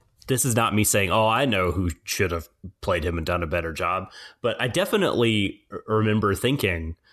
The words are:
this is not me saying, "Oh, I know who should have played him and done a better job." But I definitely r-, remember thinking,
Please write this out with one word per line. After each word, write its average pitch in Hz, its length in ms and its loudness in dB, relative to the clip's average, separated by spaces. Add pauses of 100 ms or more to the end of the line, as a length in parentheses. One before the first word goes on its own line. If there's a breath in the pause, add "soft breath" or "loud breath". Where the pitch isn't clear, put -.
(280)
this 131 160 0
is 123 120 0
not 113 200 2
me 107 80 4
saying, 98 260 2
"Oh, 110 180 4
I 117 180 2
know 95 260 0
who 90 180 -2 (140)
should 92 280 -2
have 82 180 -6 (320)
played 87 240 -2
him 85 120 -2
and 80 80 -4
done 87 180 -2
a 80 40 -4
better 82 240 -4
job." 90 400 -4 (300 loud breath)
But 113 200 -2
I 127 60 -2
definitely 117 960 0 (100)
r-, 92 160 -12
remember 107 480 2
thinking, 90 600 -2 (180)